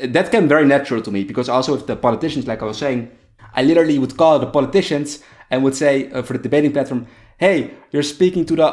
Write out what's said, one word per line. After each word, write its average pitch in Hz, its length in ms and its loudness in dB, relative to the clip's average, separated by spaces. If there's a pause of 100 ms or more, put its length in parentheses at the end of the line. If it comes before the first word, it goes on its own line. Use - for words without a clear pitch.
that 135 300 0
came 196 160 4
very 147 180 4
natural 135 360 2
to 110 100 -8
me 98 140 -2
because 123 240 -4
also 131 240 0
with 139 140 -6
the 113 100 -4
politicians, 127 500 -2
like 113 140 -6
I 113 40 -6
was 107 120 -6
saying, 123 340 -4 (420)
I 131 100 0
literally 156 360 4
would 131 160 -4
call 160 240 4
the 127 80 -4
politicians 147 720 -2 (320)
and 131 120 0
would 135 120 2
say, 139 360 0
uh, 127 100 -6
for 127 120 -6
the 127 60 -4
debating 143 320 0
platform, 131 340 -4 (340)
"Hey, 170 320 0 (200)
you're 143 120 0
speaking 180 420 0
to 165 100 -4
the 156 180 4